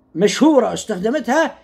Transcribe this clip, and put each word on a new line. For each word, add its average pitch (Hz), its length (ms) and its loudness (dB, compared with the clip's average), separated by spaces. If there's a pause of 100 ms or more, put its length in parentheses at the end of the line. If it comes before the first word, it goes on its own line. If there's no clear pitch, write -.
(140)
مشهورة 214 580 2
استخدمتها، 233 920 -4